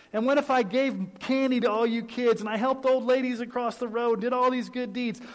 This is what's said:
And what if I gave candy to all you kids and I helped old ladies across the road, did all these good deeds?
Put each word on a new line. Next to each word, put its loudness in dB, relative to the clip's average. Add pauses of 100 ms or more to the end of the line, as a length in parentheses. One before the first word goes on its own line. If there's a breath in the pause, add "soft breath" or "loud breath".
(120)
And -2
what 4
if -2
I 4
gave -2
candy 0
to 2
all 0
you 0
kids 0
and -6
I -2
helped 0
old 2
ladies 0
across -4
the -6
road, 0
did 0
all 4
these -2
good -4
deeds? -4 (140 loud breath)